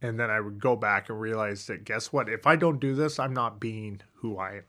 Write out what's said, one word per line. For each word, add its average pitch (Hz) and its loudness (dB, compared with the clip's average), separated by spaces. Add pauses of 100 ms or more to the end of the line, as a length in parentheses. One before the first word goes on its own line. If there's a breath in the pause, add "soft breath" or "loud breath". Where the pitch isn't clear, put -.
And 113 -2
then 117 2
I 107 2
would 104 -4
go 123 4
back 104 2
and 110 -6
realize 110 -2
that, 98 -8
guess 113 -4
what? 127 2
If 110 -2
I 160 10
don't 156 2
do 135 0
this, 147 0
I'm 131 0
not 113 -2
being 107 -6 (140)
who 107 -6
I 95 -6
am 98 -14